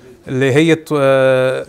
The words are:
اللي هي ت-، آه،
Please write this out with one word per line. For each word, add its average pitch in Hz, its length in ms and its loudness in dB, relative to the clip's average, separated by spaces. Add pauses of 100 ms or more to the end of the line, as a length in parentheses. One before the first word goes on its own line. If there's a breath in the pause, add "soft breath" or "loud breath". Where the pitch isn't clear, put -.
(280 loud breath)
اللي 131 260 -2
هي 160 220 2
ت-، 156 220 -6
آه، 131 720 0